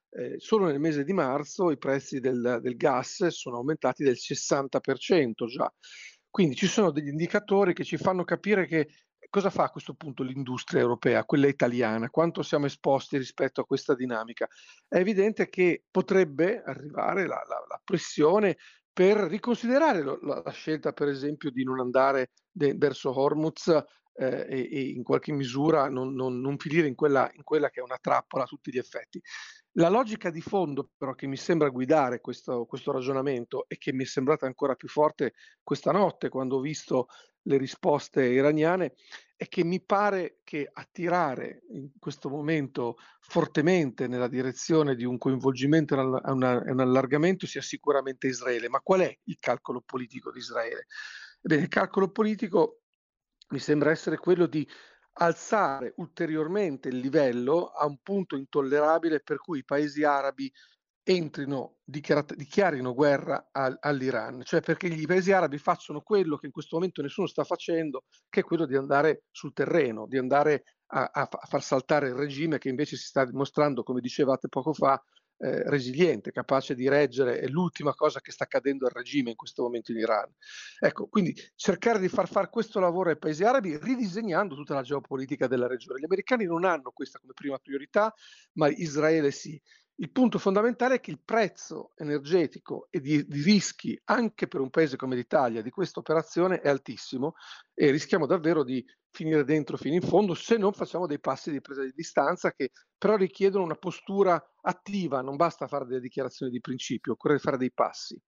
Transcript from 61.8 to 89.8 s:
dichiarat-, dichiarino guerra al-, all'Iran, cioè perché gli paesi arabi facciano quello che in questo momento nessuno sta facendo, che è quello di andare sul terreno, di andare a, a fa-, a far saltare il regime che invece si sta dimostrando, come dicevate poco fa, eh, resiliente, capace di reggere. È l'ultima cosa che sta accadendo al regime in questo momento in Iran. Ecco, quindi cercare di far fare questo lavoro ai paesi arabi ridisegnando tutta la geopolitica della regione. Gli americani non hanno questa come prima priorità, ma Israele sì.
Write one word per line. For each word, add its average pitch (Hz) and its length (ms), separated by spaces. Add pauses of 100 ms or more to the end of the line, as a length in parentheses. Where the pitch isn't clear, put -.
dichiarat-, 147 540
dichiarino 143 580
guerra 139 560
al-, 135 300
all'Iran, 127 640
cioè - 160
perché 165 280
gli 156 180
paesi 180 260
arabi 156 260
facciano 151 440
quello 175 340
che - 100
in 135 60
questo 156 240
momento 165 260
nessuno 147 240
sta - 160
facendo, 165 600 (240)
che - 120
è 185 40
quello 165 220
di 131 100
andare 143 560
sul 143 200
terreno, 131 540
di 131 100
andare 139 460 (300)
a, 135 200
a 139 140
fa-, - 160
a - 40
far 135 160
saltare 139 460
il 123 60
regime 147 440
che - 100
invece 135 280
si - 100
sta 135 180
dimostrando, 135 580
come 127 180
dicevate 131 480
poco 139 240
fa, 139 300 (400)
eh, - 280
resiliente, 131 600
capace 135 420
di 123 120
reggere. 135 540
È 135 60
l'ultima 147 480
cosa 147 260
che - 100
sta - 140
accadendo 135 420
al 123 60
regime 123 380
in 113 60
questo - 260
momento 120 280
in 113 80
Iran. 110 320 (480)
Ecco, - 300
quindi 180 260 (220)
cercare 214 420
di 185 100
far 180 200
fare 196 220
questo 220 280
lavoro 180 300
ai 151 100
paesi 156 240
arabi 202 360
ridisegnando 202 760
tutta 147 200
la 139 80
geopolitica 135 640
della 123 200
regione. 123 320
Gli 143 60
americani 202 400
non 170 200
hanno 156 280
questa - 260
come 131 140
prima 139 260
priorità, 175 560 (380)
ma 156 160
Israele 151 640
sì. 156 300 (400)